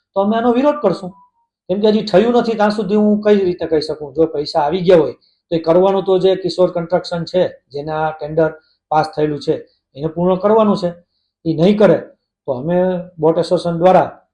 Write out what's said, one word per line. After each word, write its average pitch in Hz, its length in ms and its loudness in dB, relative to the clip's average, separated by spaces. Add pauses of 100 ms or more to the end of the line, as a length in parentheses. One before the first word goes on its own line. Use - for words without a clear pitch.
(140)
તો 196 80 0
અમે 208 160 0
આનો 240 140 2
વિરોધ 269 240 2
કરશું. 180 340 -4 (580)
કેમ 190 120 -2
કે 214 80 2
હજી 214 140 2
થયું 214 320 2
નથી 226 180 0
ત્યાં 208 200 0
સુધી 208 240 -4
હું 208 260 2
કઈ 208 140 4
રીતે 180 300 0
કહી 160 160 0
શકું? 147 320 -10
જો 156 120 2
પૈસા 156 340 -4
આવી 156 220 -2
ગયા 175 160 6
હોય 139 140 2 (380)
તો 170 60 -2
એ 165 40 -2
કરવાનું 185 440 2
તો 190 140 2
જે 185 180 2
કિશોર 180 360 -2
કન્સ્ટ્રક્શન 170 520 -4
છે, 175 240 -2 (240)
જેના 156 400 -4
ટેન્ડર 156 400 -2 (380)
પાસ 151 160 0 (120)
થયેલું 151 220 -2
છે, 151 140 -4 (420)
એને 143 120 -8
પૂર્ણ 175 280 -2
કરવાનું 208 420 2
છે. 175 100 -4 (580)
એ 160 100 -2
નહીં 190 220 2
કરે 185 200 4 (480)
તો 143 60 -4
અમે 143 240 -4 (440)
બોટ 160 180 2
એસોસિએશન 170 400 -2
દ્વારા 170 440 2 (120)